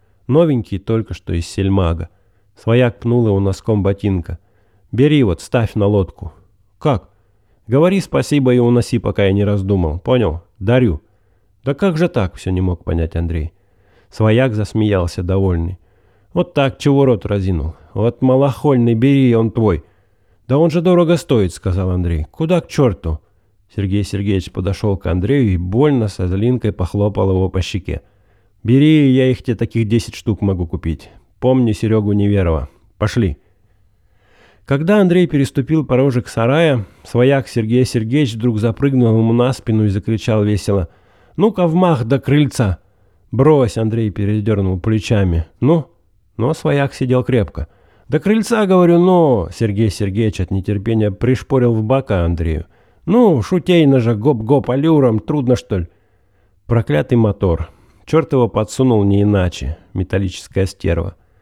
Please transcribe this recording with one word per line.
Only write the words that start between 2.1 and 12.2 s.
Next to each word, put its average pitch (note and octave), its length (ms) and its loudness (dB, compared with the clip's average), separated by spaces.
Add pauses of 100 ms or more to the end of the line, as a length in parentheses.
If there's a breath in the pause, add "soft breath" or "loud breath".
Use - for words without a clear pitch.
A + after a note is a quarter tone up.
Свояк A#2+ 380 0
пнул A#2+ 280 0
его G2 120 2
носком G2 420 -2
ботинка. F#2+ 580 -4 (520)
"Бери C#3+ 320 2
вот, F2+ 180 -2
ставь - 340 -4
на G#2 100 2
лодку". G2+ 460 -2 (460)
"Как?" C3+ 320 -2 (580)
"Говори E3 320 2
спасибо C3+ 540 0
и B2 60 4
уноси, A#2+ 400 2
пока G2+ 260 -2
я F#2+ 80 2
не G2+ 100 2
раздумал. F#2+ 560 0
Понял? G#2 440 0 (160)
Дарю". G#2+ 420 0 (600)
"Да C#3 100 -4
как F#3 240 -2
же F3 100 0
так?" — G#2+ 280 -4